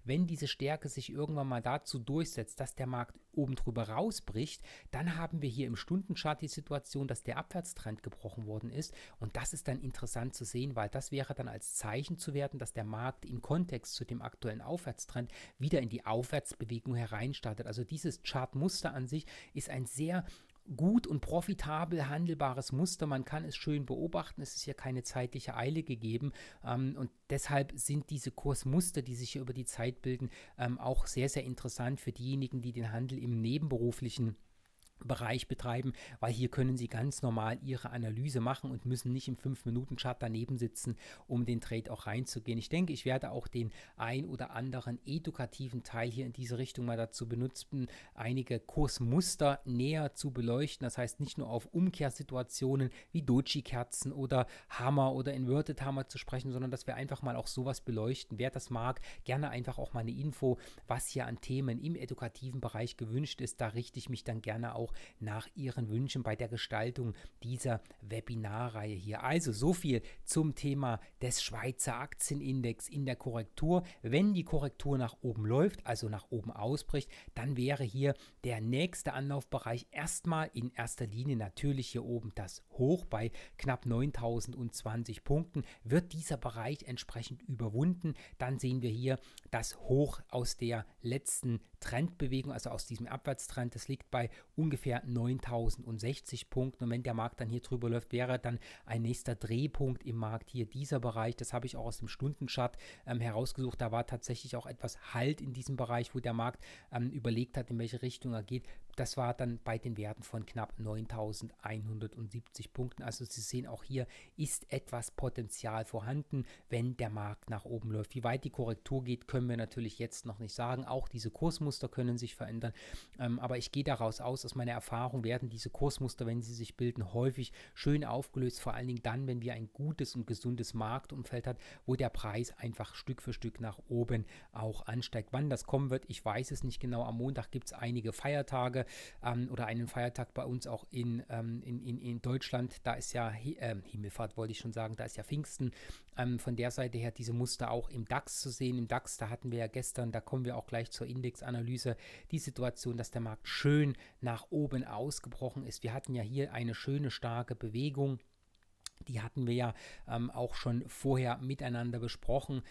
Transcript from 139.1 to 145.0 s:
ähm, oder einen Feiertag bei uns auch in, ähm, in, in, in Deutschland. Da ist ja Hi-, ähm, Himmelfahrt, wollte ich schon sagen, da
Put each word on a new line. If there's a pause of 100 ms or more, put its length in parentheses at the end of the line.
ähm,
oder
einen
Feiertag
bei
uns
auch
in,
ähm,
in,
in,
in
Deutschland.
Da
ist
ja
Hi-,
ähm,
Himmelfahrt,
wollte
ich
schon
sagen,
da